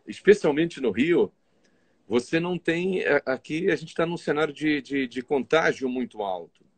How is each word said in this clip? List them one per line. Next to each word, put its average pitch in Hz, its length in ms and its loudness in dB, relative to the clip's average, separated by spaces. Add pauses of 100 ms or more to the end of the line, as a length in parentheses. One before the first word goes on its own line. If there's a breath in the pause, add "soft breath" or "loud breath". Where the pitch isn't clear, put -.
especialmente 165 760 2
no 120 100 2
Rio, 131 400 2 (760)
você 123 320 0
não 175 180 -4
tem, 175 480 -2
a-, 143 200 4
aqui 151 460 -2
a 160 40 2
gente 160 180 -12
tá 170 120 0
num 165 120 -4
cenário 151 360 -2
de, 151 280 0
de, 135 260 -4
de 127 140 -8
contágio 143 680 0
muito 123 360 -6
alto, 90 420 -8 (120)